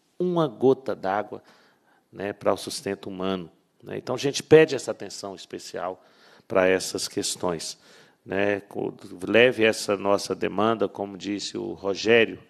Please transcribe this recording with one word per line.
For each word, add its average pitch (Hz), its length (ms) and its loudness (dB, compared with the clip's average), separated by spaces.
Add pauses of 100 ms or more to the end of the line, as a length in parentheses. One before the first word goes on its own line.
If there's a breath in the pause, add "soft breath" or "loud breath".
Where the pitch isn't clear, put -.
(180)
uma 175 300 0
gota 110 480 2
d'água, 101 480 -4 (720 soft breath)
né, 98 180 -8
pra 101 220 0
o 92 40 0
sustento - 520 -8
humano, 92 420 -4 (320)
né? 101 140 -10
Então, 123 180 -6
a 117 40 -6
gente 135 220 -2
pede 156 320 6
essa 117 180 -4
atenção 98 440 -12
especial 90 640 -10 (460 soft breath)
pra 92 200 4
essas 92 400 0
questões, - 680 -6 (480 soft breath)
né? 101 360 0
Co-, 104 320 -8 (340)
leve 113 360 6
essa 107 320 2
nossa 98 400 0
demanda, 101 520 0
como 101 300 -10
disse 98 380 -6
o 98 180 -8
Rogério, 95 640 2 (100)